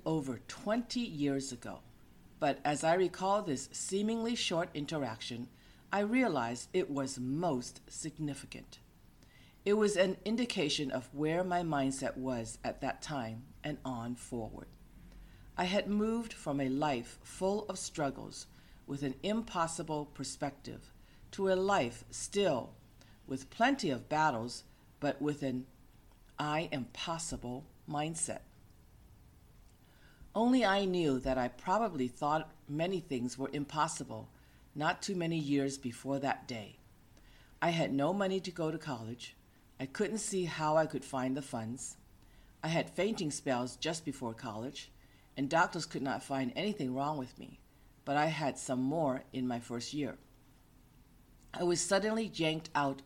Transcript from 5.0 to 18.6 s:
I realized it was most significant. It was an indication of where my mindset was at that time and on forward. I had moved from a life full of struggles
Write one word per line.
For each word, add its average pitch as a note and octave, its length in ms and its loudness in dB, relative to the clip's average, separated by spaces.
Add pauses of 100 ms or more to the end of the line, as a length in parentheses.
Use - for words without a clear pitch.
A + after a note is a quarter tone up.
I G3 100 2
realized F3+ 720 2
it F3+ 200 2
was C3+ 260 -2
most C3 720 0
significant. - 880 -8 (880)
It G3+ 80 6
was G#3 240 6
an F#3 260 6
indication G3 680 2
of - 240 -4
where D#3 280 2
my F3+ 200 2
mindset C#3 520 0
was B2 480 -4
at - 180 -4
that - 200 -2
time A#2 440 -6 (180)
and D3 200 -4
on A#2+ 300 -4
forward. - 540 -8 (920)
I F3+ 80 2
had F#3 220 2
moved A3 460 2
from C#3+ 260 -2
a C3+ 100 2
life C3+ 520 0
full G3+ 440 0
of F#3+ 120 -6
struggles C3 720 -4 (400)